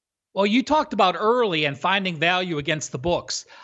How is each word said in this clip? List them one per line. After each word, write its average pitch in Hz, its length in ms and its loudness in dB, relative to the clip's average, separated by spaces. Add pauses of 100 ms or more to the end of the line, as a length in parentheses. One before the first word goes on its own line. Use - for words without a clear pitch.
(340)
Well, 190 100 2
you 214 200 2
talked 302 280 0
about 190 260 4
early 214 460 2
and 143 140 -2
finding 185 380 -2
value 170 420 0
against 151 340 -4
the 135 60 -6
books. 156 480 -4 (180)